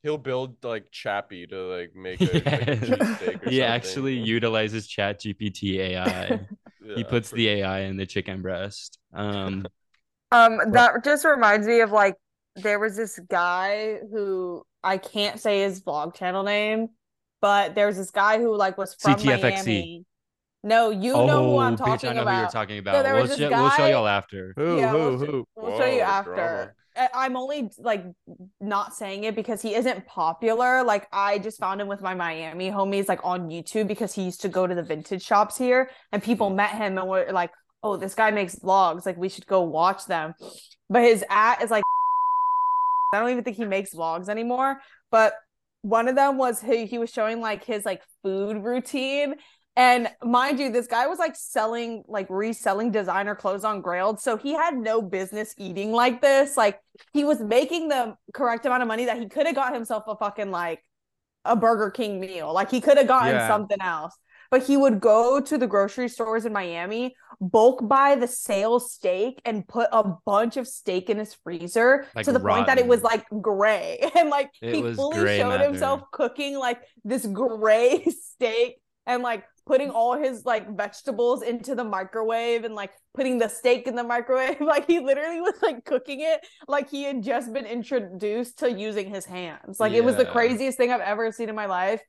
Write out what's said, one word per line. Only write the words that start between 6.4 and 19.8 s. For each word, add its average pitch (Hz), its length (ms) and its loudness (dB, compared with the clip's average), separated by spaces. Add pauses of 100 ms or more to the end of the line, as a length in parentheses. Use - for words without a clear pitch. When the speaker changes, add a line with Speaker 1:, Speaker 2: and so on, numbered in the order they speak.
Speaker 1:
<laughs> - 40 -20 (380)
Speaker 2:
He 107 140 -8
Speaker 1:
Yeah, 107 80 -8
Speaker 2:
puts 117 220 -2
Speaker 1:
for 113 60 -14
Speaker 2:
the 113 120 2
A 101 140 0
I 95 160 -2
in 95 180 -6
the 95 80 -4
chicken 95 380 -8
breast. 95 560 -8 (120)
Um, 98 540 -6 (340)
Speaker 3:
<laughs> - 320 -10
Um, 226 260 8
Speaker 2:
but 220 160 0
Speaker 3:
that 240 300 6
just 294 220 2
reminds 214 400 4
me 233 140 4
of, 214 120 4
like, 202 220 4 (440)
there 208 200 0
was 208 180 -2
this 220 220 -8 (100)
guy 196 680 -2 (140)
who, 190 520 -4 (200)
I 190 160 0
can't 208 400 -4
say 202 220 2
his 196 200 -2
vlog 151 320 -6
channel 185 300 -4
name, 214 460 0 (520)
but 202 320 4
there 208 140 4
was 196 100 -2
this 190 140 -8
guy 208 260 4
who, 226 180 2
like, 190 220 0
was 190 160 -8
from - 240 2
Speaker 2:
C 107 60 -6
T 135 100 4
F 120 100 2
X 120 200 2
C. 117 80 -2
Speaker 3:
Miami. 170 340 -4 (560)